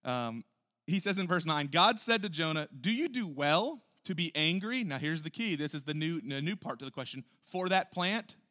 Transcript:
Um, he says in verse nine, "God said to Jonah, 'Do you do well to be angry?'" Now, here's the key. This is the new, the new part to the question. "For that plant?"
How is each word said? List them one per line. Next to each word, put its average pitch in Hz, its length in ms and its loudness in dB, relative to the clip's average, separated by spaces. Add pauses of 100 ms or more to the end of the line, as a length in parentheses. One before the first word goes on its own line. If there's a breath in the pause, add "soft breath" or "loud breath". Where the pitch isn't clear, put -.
Um, 120 400 -4 (420)
he 185 120 2
says 190 180 2
in 190 100 -2
verse 170 180 0
nine, 147 220 0
"God 185 320 6
said 226 220 4
to 208 80 -4
Jonah, 156 400 -2 (100)
'Do 147 100 -2
you 285 200 0
do 240 180 -4
well 160 560 2 (220)
to 180 100 -2
be 165 180 -2
angry?'" 190 520 2
Now, 139 120 -2
here's 151 260 -2
the 160 60 -6
key. 220 260 -2
This 147 180 -2
is 147 100 -6
the 151 100 -4
new, 156 280 -2
the 139 200 -6
new 180 140 -2
part 131 240 -8
to 135 60 -10
the 123 60 -10
question. 131 340 -10 (160 soft breath)
"For 185 260 -4
that 185 240 2
plant?" 190 460 -2 (140)